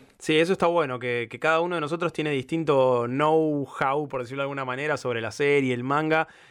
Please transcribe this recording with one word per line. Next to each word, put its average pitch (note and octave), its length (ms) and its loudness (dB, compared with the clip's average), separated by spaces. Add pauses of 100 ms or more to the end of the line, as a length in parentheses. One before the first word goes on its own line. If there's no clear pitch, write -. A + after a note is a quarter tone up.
(200)
Sí, D#3 180 2
eso E3+ 140 4
está F#3 140 2
bueno, D#3 320 0
que, A#2+ 320 -4
que A#2+ 100 -14
cada D#3+ 200 2
uno F3 140 -2
de E3 60 -2
nosotros E3 320 -2
tiene D3+ 180 -2
distinto C3 760 2
know-how, D3 1000 0
por C3+ 140 -6
decirlo C3 220 -6
de - 20 -2
alguna C#3 220 -6
manera, C#3 320 -4
sobre A#2 240 -4
la A2 100 -6
serie, C#3+ 400 2
el A#2+ 100 -4
manga, D#3 460 0 (220)